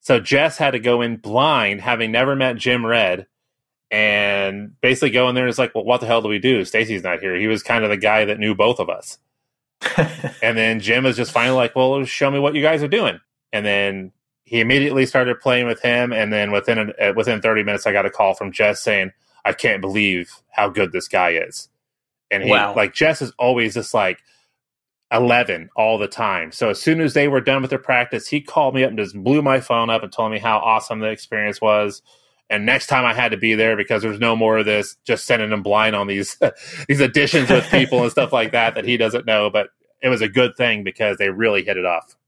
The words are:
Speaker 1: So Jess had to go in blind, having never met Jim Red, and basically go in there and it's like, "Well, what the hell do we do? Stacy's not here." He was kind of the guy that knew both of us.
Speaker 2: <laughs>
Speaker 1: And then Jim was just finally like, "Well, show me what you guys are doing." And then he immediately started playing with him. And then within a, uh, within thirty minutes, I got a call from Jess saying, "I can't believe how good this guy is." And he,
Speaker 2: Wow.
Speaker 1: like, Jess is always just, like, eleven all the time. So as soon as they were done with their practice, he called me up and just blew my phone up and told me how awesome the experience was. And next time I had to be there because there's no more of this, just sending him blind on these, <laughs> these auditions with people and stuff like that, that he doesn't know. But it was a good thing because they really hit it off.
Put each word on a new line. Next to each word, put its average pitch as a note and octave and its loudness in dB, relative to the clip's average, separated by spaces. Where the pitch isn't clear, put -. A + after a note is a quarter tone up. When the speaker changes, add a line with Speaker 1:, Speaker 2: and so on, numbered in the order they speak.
Speaker 1:
So B2+ 2
Jess C#3 0
had C#3+ 0
to B2+ -2
go A#2+ 2
in A#2 -4
blind, A2 0
having A2+ -2
never C3 2
met C3 0
Jim B2 0
Red, G2 0
and G#2 0
basically C3 2
go B2+ 2
in B2 -2
there B2+ 0
and B2 0
it's A2 -4
like, B2 0
"Well, A2 -4
what A#2+ 2
the A#2 -6
hell A#2 2
do G#2+ -6
we G#2 -2
do? A#2 2
Stacy's A2 -2
not F2+ -2
here." F#2 -4
He G#2 -2
was A2 -2
kind A#2 0
of G#2+ 0
the G#2 0
guy G#2+ 2
that G#2+ -4
knew G#2 0
both A2 2
of F2 -4
us. - -10
Speaker 2:
<laughs> - -4
Speaker 1:
And A2+ 0
then A2+ 0
Jim A#2 0
was B2+ 2
just A#2 -4
finally B2 2
like, A#2+ 0
"Well, C3 2
show C#3 0
me C#3 -2
what C#3+ 2
you D3 0
guys D3+ 2
are D3 -4
doing." C#3+ 0
And G#2 -2
then G2 -2
he A#2 -2
immediately C3+ 2
started B2 0
playing B2 0
with A#2 -4
him. B2 0
And G#2+ -2
then G#2 0
within G#2 0
a, G2+ 2
uh, G2 -2
within A2 -2
thirty A2 2
minutes, G2+ -2
I G#2+ 0
got G2 2
a G2 -2
call G2 2
from G2 -8
Jess G#2 0
saying, G2 0
"I G2+ 0
can't G#2 -2
believe F#2+ 0
how G2+ 0
good F#2 0
this F2+ -6
guy F2+ 2
is." - -6
And G2 -2
he, B2+ 2
Speaker 2:
Wow. G#2 2
Speaker 1:
like, G#2 0
Jess D3+ 0
is B2+ -6
always B2 0
just, A#2 -6
like, F#2+ 0
eleven A#2+ 2
all A2 2
the G2+ -4
time. F#2 -4
So A#2 -2
as G2 -4
soon D#3+ 2
as D3+ 0
they D3+ 2
were C#3 0
done C3+ 0
with C3 -6
their C3+ -4
practice, B2 -2
he D3 -2
called C#3 0
me C3 2
up B2+ 2
and G#2+ -8
just F#2+ -6
blew B2 2
my C3+ 2
phone A#2 -2
up A2+ 0
and G2+ -14
told A2 -4
me G#2+ -6
how A2 0
awesome A2 -2
the A2 -4
experience G#2 -6
was. G#2+ 2
And G#2 -2
next C3 0
time B2+ 2
I A#2 2
had A#2+ 0
to G#2 -4
be A2 2
there A2 2
because G#2 -2
there's G#2 -4
no A#2 2
more A2 2
of G#2+ 0
this, G#2 -2
just A#2 -2
sending A2 0
him G#2 -4
blind G#2+ 2
on G2+ -2
these, G2 -4
<laughs> - -4
these C#3 0
auditions C#3 2
with - 2
people B2+ 2
and A#2+ 0
stuff C3 0
like A2+ 0
that, A#2 2
that A2+ -6
he B2 0
doesn't A#2 0
know. G#2+ 2
But G#2 0
it C3+ 0
was A#2+ 0
a A2 -2
good B2 2
thing A2 0
because G2 -2
they G2+ 0
really G2+ 0
hit G2 -2
it F2+ -4
off. E2+ -4